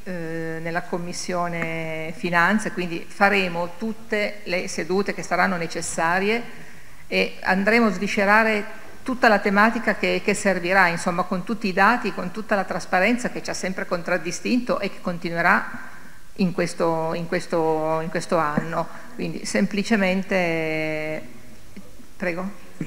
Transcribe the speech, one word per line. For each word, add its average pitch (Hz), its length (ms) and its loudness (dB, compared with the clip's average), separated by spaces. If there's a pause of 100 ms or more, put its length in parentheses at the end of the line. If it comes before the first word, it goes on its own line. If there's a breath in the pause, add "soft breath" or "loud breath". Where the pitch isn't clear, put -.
eh, 165 580 -4
nella 170 200 -2
Commissione 170 1300 -4
Finanze, 180 560 4
quindi 175 340 -4
faremo 185 720 2
tutte 214 680 -4
le 180 240 -2
sedute 185 460 0
che 175 80 -6
saranno 185 340 2
necessarie 175 880 0 (680 soft breath)
e - 340 0
andremo 214 440 4
a 208 40 6
sviscerare 208 760 4 (380)
tutta 254 260 2
la 202 100 8
tematica 220 580 4
che, 180 260 2
che 208 120 2
servirà, 185 540 4
insomma, 170 340 0
con 180 200 -2
tutti 220 240 -4
i 185 60 2
dati, 208 400 4
con 180 180 -4
tutta 214 240 -2
la 190 100 2
trasparenza 190 680 2
che 165 120 -6
ci - 60 -6
ha 170 60 -4
sempre 190 320 -4
contraddistinto 180 920 -2
e 196 100 -2
che - 100 -12
continuerà 175 680 0 (720 loud breath)
in 180 160 2
questo, 165 600 0
in 170 120 -4
questo, 160 760 0
in 165 80 -4
questo 175 260 0
anno. 160 500 0 (280 loud breath)
Quindi 170 300 -6
semplicemente, 175 1800 0 (960)
prego. 180 500 -6 (200)